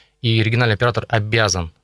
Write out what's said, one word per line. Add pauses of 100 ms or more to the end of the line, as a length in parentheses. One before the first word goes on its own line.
(220)
и
региональный
оператор
обязан (140)